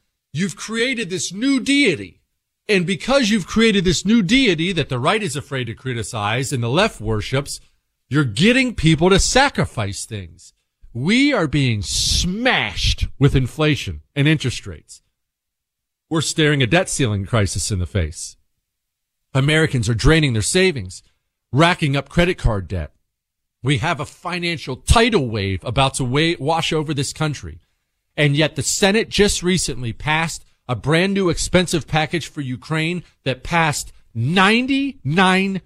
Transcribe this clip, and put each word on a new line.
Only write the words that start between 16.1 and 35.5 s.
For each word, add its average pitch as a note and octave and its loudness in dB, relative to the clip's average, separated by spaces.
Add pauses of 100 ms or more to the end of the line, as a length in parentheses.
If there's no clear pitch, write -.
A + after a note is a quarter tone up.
staring D3+ 2
a A#2+ 0
debt F3 2
ceiling G#2 -2
crisis G#2 0
in G2+ -2
the F2+ -2
face. - -6 (960)
Americans C#3 2
are B2 2
draining D3 4
their A2 0
savings, C#3+ 0 (500)
racking D#3+ 2
up C#3 -4
credit F3 2
card G2+ 0
debt. E2 -6 (680)
We C#3 2
have D3+ -2
a D3 -8
financial E3+ -8
tidal A3 2
wave G2 -4
about C3+ 0
to - -4
wa-, D3 0
wash D#3 -2
over D#3 -4
this C3+ -6
country. C#3+ -8 (580)
And D3 4
yet D3 0
the C3 -4
Senate G3+ 0
just - 0
recently C#3+ -2
passed D#3+ -4 (240)
a - -2
brand E3 0
new G3 0
expensive E3+ 0
package D#3+ -4
for - -10
Ukraine D#3 -4 (200)
that C3 -4
passed E3 -2 (200)
ninety-nine G3 0